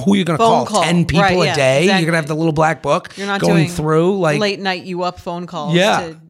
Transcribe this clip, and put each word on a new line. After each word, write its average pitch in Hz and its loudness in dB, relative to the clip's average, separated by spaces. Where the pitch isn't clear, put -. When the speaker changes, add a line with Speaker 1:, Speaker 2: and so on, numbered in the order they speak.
Speaker 1:
who 202 2
are - 2
you 190 0
gonna 156 -2
Speaker 2:
Phone 226 4
Speaker 1:
call? - -8
Speaker 2:
call. 202 0
Speaker 1:
Ten 170 2
people 170 2
Speaker 2:
Right, 185 2
Speaker 1:
a - 2
Speaker 2:
yeah, 151 0
Speaker 1:
day? 135 2
You're 180 4
gonna 190 2
Speaker 2:
exactly. 170 0
Speaker 1:
have 156 -2
the 156 -4
little 160 0
black 156 0
book 151 -2
Speaker 2:
You're 196 -8
not 196 -4
Speaker 1:
going 175 2
Speaker 2:
doing 156 2
Speaker 1:
through, 165 0
like, 156 0
Speaker 2:
late 202 -2
night 185 -6
you 180 -6
up 175 -6
phone 175 -10
calls 165 -6
Speaker 1:
Yeah. 190 2
Speaker 2:
to 160 -12